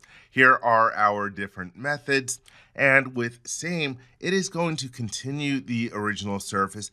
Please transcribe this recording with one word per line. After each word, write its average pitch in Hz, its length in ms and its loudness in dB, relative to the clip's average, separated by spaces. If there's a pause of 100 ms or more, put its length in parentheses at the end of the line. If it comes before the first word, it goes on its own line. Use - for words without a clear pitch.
(320)
here 127 320 8
are 113 320 4
our 104 340 2
different 98 480 -12
methods. 139 600 -4 (360)
And 135 400 4
with 120 320 -6
same, 156 520 -4 (200)
it 180 140 -2
is 190 160 0
going 165 280 -2
to 135 120 -8
continue 139 720 -4
the 117 340 -4
original 101 460 -4
surface 98 540 -4